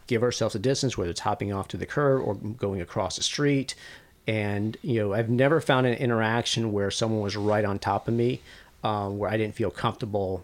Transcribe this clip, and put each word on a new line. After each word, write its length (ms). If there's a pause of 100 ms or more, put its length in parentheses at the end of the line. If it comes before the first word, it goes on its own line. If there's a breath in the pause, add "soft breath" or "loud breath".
give 160
ourselves 320
a 40
distance, 380
whether 140
it's 100
hopping 320
off 160
to 80
the 80
curb 400
or 100
going 460
across 340
the 80
street. 520 (520 loud breath)
And, 540
you 180
know, 140
I've 160
never 320
found 260
an 60
interaction 760
where 200
someone 300
was 160
right 260
on 160
top 300
of 40
me, 280 (420 loud breath)
um, 340
where 120
I 80
didn't 180
feel 160
comfortable 720